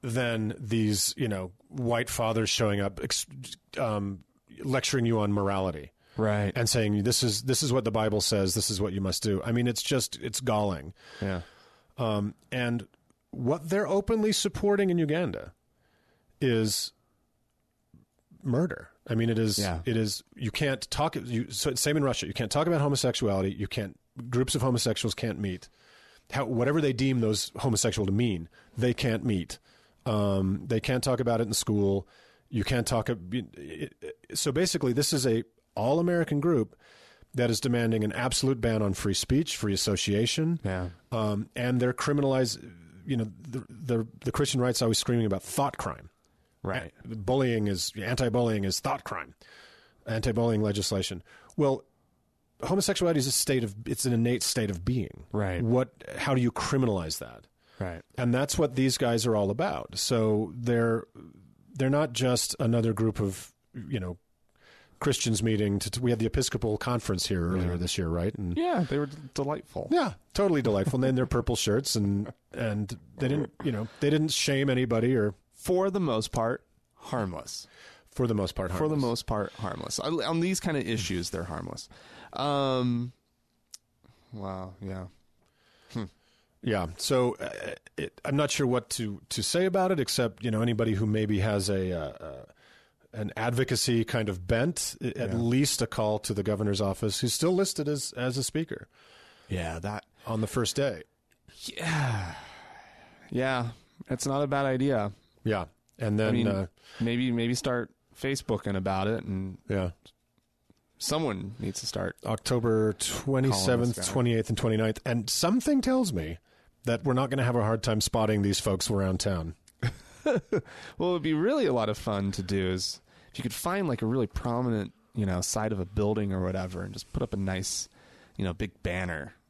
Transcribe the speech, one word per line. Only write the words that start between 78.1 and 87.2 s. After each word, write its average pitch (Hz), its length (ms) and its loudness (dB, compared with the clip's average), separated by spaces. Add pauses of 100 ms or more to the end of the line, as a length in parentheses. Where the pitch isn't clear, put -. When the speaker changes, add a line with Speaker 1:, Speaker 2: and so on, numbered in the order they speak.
Speaker 1:
For 127 160 -2
the 117 80 2
most 98 200 0
part, 92 180 -4
Speaker 2:
For 151 160 0
the 156 80 0
Speaker 1:
harmless. 143 40 0
Speaker 2:
most 120 260 -2
part, 107 280 -2
harmless. - 460 -6
On, 156 220 -2
on 165 180 0
these 180 200 0
kind 160 160 -2
of 131 100 -2
issues, 90 440 -2
they're 85 140 -4
harmless. 82 440 -10 (460)
Um, 127 800 0 (1200)
wow, 95 500 -8
yeah. 92 220 -8 (880)
Hmm. 110 120 -6 (580)
Speaker 1:
Yeah, 98 260 0 (100)
so, 127 420 2